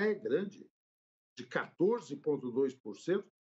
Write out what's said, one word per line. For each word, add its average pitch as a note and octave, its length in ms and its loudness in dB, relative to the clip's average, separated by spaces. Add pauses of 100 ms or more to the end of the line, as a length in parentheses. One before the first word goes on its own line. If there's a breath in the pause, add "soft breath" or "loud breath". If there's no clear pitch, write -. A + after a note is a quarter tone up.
é G#3+ 120 4
grande, D#3+ 560 -2 (680)
de B2 100 -10
quatorze E3 720 0
ponto C3 340 -2
dois B2+ 240 2
por - 240 -12
cento, G3 260 -2 (200)